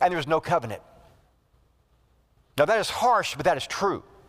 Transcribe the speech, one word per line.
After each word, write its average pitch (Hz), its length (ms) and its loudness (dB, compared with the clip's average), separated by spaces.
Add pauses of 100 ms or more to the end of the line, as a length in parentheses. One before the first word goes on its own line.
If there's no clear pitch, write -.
and 180 120 2
there's 160 140 -4
no 160 120 2
covenant. 127 420 -2 (1800)
Now 143 80 4
that 214 140 2
is 180 100 -2
harsh, 226 460 0
but 143 80 -8
that 170 140 2
is - 100 -8
true. 180 360 -4 (260)